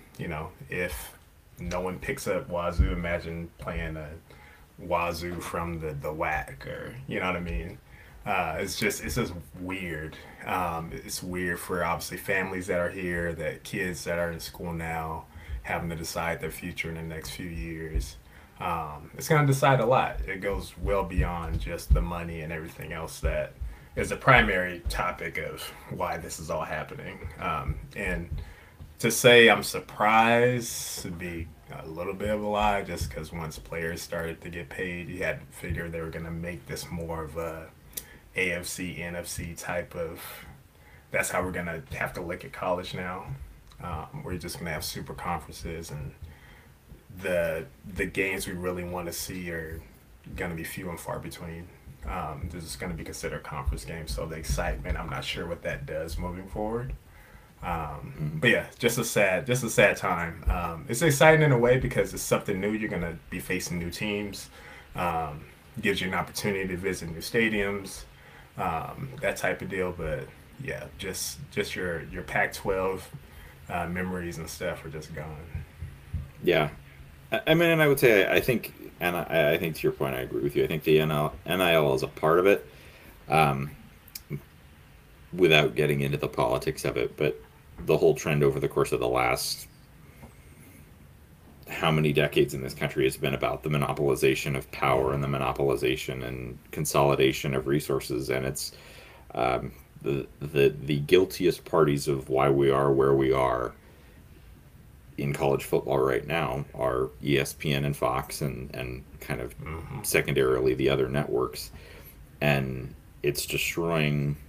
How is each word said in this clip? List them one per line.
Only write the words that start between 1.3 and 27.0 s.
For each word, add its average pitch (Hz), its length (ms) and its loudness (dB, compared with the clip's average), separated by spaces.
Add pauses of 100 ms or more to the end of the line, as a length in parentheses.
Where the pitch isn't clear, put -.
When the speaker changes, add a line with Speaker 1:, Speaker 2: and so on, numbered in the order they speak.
Speaker 1:
no 87 220 -4
one 90 180 -4
picks - 280 -6
up 92 220 0
Wazoo, 87 420 2
imagine 85 680 -4
playing 82 400 -6
a 76 120 -10 (680)
Wazoo 87 640 -2
from 85 380 -4
the, 78 140 -4
the 71 180 -6
wac 78 560 -4
or, - 280 -10 (120)
you 110 120 -4
know 92 80 0
what 90 80 0
I 87 60 -4
mean? 85 360 -6 (480)
Uh, 87 340 0
it's 98 180 -4
just, 104 260 0
it's 110 120 -4
just 107 180 -2 (260)
weird. 87 560 -6 (300)
Um, 85 480 -2
it's 85 300 -10
weird 90 360 -2
for 87 240 -2
obviously 85 340 -2
families 95 500 -2
that 90 120 2
are 87 100 0
here, 87 440 -2
that 78 300 -6
kids 92 400 -4
that 85 160 -2
are 85 120 0
in 82 80 -8
school - 340 -8
now, 80 520 -6 (380)
having 85 260 -4
to 85 60 -4
decide 82 440 -4
their 80 120 -6
future 82 380 -8
in 82 60 -6
the 82 60 -8
next 80 300 -8
few 92 160 -10
years. 82 680 -4 (420)
Um, 151 580 -4
it's - 120 -8
gonna 147 180 6
decide 135 320 6
a 110 60 2
lot. 117 420 4
It 95 140 -4
goes 95 400 -4
well 95 240 2
beyond 87 560 -2
just 85 320 0
the 90 80 6
money 85 400 -4
and 80 100 -6
everything 80 400 -10
else 80 300 -8
that 76 320 0 (420)
is 98 140 0
the 98 80 -4
primary 95 720 2
topic 87 480 -4
of 76 240 -8 (280)
why 87 280 -4
this 87 220 -10
is 80 100 -8
all 80 160 -2
happening. 82 640 -8 (120)